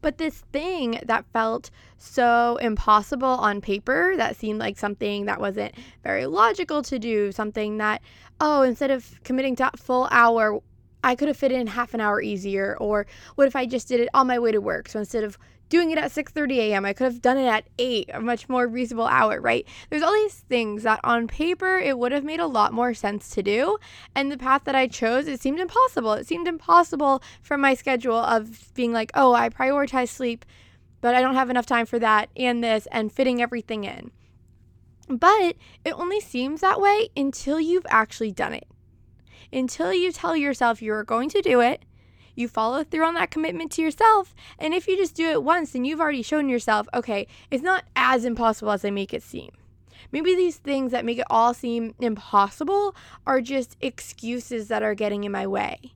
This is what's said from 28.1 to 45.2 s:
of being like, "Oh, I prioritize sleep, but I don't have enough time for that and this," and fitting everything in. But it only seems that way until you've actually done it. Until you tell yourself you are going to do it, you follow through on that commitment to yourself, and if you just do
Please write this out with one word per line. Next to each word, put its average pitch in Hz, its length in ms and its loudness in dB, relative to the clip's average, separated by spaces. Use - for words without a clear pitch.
of 226 560 -2
being 240 180 0
like, 226 220 -2
"Oh, 262 180 6
I 233 160 4
prioritize 262 640 0
sleep, 233 340 -4
but 240 140 2
I 254 80 6
don't 262 140 2
have 262 120 2
enough 247 160 0
time 233 220 0
for 233 140 -2
that 220 360 4
and 247 260 0
this," 220 300 0
and 214 180 -2
fitting 247 300 2
everything 233 440 -4
in. - 260 -12
But 339 480 4
it 330 80 -4
only 370 260 -4
seems 269 400 -6
that 381 220 2
way 415 340 4
until 277 420 -2
you've 339 300 0
actually 220 420 0
done - 220 -6
it. - 160 -14
Until 262 440 -2
you 359 180 0
tell 330 240 -2
yourself 262 460 0
you 214 100 -4
are 214 100 -4
going 233 280 -2
to 403 100 0
do 247 220 4
it, 240 240 0
you 240 140 -6
follow 233 340 -2
through 311 220 -2
on 330 80 2
that 339 180 -2
commitment 320 420 -4
to 330 100 -2
yourself, 403 520 2
and 311 140 -4
if 359 160 -2
you 370 80 2
just 381 180 0
do 330 140 0